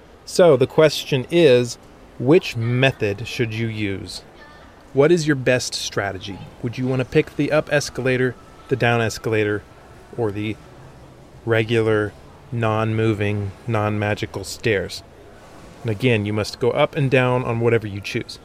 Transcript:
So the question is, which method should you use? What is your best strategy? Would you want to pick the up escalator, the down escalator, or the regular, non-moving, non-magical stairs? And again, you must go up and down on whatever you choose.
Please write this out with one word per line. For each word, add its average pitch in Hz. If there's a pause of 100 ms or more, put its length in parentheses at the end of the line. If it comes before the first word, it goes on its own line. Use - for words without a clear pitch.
(260)
So 170
the 127
question 147
is, 123 (400)
which 139
method 120
should 113
you 113
use? 98 (720)
What 143
is 170
your 151
best 127
strategy? 98 (240)
Would 117
you 127
want 127
to 127
pick -
the 143
up 151
escalator, 127 (320)
the 135
down 120
escalator, 107 (540)
or 113
the 107 (880)
regular, 110 (400)
non-moving, 110 (160)
non-magical 107
stairs? 95 (800)
And 117
again, 107
you 104
must 107
go 120
up 143
and 139
down 127
on 117
whatever 113
you 101
choose. -